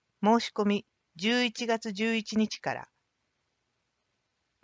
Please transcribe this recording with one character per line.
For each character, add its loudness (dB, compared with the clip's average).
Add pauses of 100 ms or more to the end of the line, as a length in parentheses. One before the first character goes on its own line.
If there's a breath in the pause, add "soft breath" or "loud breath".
(240)
申 6
し -8
込 0
み、 0 (300)
十 0
一 -4
月 -2
十 0
一 -2
日 0
か -4
ら。 -10 (1800)